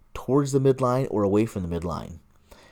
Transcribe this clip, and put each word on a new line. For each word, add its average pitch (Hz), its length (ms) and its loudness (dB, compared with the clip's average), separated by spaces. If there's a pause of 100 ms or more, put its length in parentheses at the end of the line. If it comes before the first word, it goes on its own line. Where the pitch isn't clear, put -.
(140)
towards 135 400 0
the 139 80 4
midline 131 500 2
or 104 120 0
away 104 220 4
from 95 220 -6
the 85 120 -4
midline. 82 400 -8 (520)